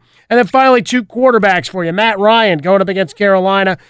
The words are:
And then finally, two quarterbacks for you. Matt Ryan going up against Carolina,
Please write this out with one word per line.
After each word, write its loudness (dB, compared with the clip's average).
And 2
then 2
finally, 2
two -4
quarterbacks 0
for -8
you. -4
Matt -2
Ryan 2
going 0
up -2
against -6
Carolina, 0